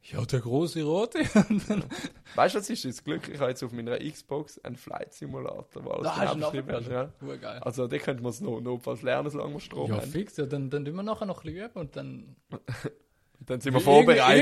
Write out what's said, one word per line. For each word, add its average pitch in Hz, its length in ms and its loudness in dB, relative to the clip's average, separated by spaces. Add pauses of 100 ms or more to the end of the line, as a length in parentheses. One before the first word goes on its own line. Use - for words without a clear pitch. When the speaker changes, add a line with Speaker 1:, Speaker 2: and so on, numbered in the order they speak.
Speaker 1:
Ja, - 220 -6
der 127 160 0
große 156 420 -2
rote. 180 360 0
<laughs> - 1160 0
Speaker 2:
Weißt 165 220 4
du, - 20 2
was 202 120 -6
ist - 140 -6
das 123 200 -8
Glück? - 240 -6
Ich 143 100 -10
habe 131 120 0
jetzt 127 120 -8
auf 123 80 -8
meiner 120 280 -6
Xbox 151 640 -8
einen 123 100 -10
Flight - 400 -12
Simulator, - 720 -10
wo - 60 -6
alles - 180 -2
Speaker 1:
Da 156 80 -4
hast - 140 0
du 131 40 0
Speaker 2:
genau 151 160 -2
Speaker 1:
einen 135 160 -6
Speaker 2:
beschrieben - 40 -10 (120)
ist, 117 100 -8
Speaker 1:
Abend. 131 200 -4 (100)
Speaker 2:
ja. 139 60 -10
Speaker 1:
Urgeil. 123 320 -10
Speaker 2:
Also, 127 260 -4
den 143 140 -4
könnte 131 240 -4
man 123 60 -2
es 110 100 -10
noch, 120 200 -6
notfalls 123 420 -6
lernen, 135 280 0
solange 147 240 -6
wir 139 60 -10
Strom - 300 -6
Speaker 1:
Ja, 107 80 0
Speaker 2:
haben. 123 120 -6
Speaker 1:
fix, 175 280 -6
ja, 147 80 -2
dann, 139 240 -4
dann 143 140 -4
tüben 151 120 -6
wir 190 80 -6
nachher 214 220 -4
noch 180 180 -8
ein 156 80 -10
bisschen 202 180 -12
üben 190 120 -12
und 143 120 -12
dann 131 400 -12 (1040)
Speaker 2:
Und - 100 -12
dann 127 100 -2
sind 131 120 0
wir 127 80 6
Speaker 1:
Irgend-, - 40 0
Speaker 2:
vorbereitet, 139 580 10